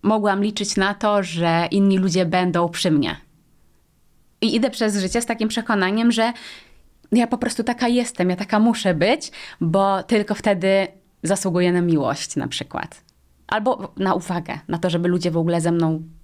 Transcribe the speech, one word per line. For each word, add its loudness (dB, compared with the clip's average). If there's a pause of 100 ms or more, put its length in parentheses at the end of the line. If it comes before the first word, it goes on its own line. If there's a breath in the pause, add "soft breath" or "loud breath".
mogłam 2
liczyć -4
na 0
to, 0
że 0
inni 4
ludzie 2
będą 0
przy -2
mnie. 0 (1300)
I 0
idę 2
przez -2
życie -2
z -6
takim -2
przekonaniem, 0
że 0 (800 loud breath)
ja 4
po -2
prostu -4
taka -2
jestem, 0
ja 0
taka 0
muszę 2
być, 0 (300 loud breath)
bo 2
tylko 0
wtedy 2 (360)
zasługuję 2
na 2
miłość 0
na -2
przykład. -8 (460)
Albo -2
na 0
uwagę, -4
na -4
to, -2
żeby 0
ludzie 0
w -2
ogóle 0
ze 0
mną 2 (220)